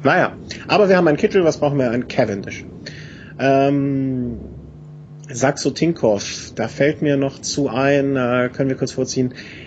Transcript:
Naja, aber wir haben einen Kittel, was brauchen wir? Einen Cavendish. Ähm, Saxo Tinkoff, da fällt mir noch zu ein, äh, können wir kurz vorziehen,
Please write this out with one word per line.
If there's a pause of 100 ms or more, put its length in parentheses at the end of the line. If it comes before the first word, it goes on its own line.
Naja, (340)
aber
wir
haben
einen
Kittel,
was
brauchen
wir?
Einen
Cavendish. (760)
Ähm, (920)
Saxo
Tinkoff,
da
fällt
mir
noch
zu
ein,
äh,
können
wir
kurz
vorziehen, (340)